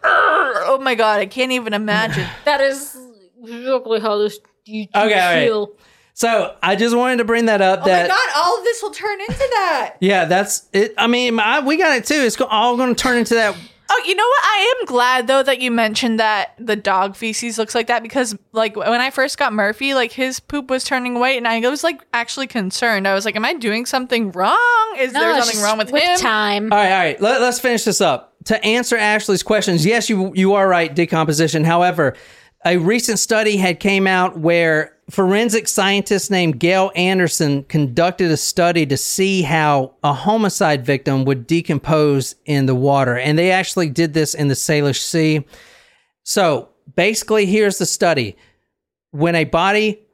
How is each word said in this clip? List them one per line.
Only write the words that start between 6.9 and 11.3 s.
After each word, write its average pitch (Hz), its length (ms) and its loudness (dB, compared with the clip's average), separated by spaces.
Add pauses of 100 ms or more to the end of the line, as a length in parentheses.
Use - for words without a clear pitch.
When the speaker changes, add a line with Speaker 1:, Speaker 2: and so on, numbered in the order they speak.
Speaker 3:
wanted 247 220 0
to 233 80 0
bring 233 200 0
that 208 160 2
up. 190 180 2
Speaker 1:
Oh - 40 -8
my 185 60 2
Speaker 3:
That 175 200 2
Speaker 1:
God, 370 340 0
all 403 140 2
of 370 60 -8
this 466 180 -2
will 415 100 -8
turn 403 300 -8
into 427 160 -8
that. 381 640 -2
Speaker 3:
Yeah, 185 240 2
that's 190 480 -2
it. 214 240 0
I 208 100 2
mean, 240 320 0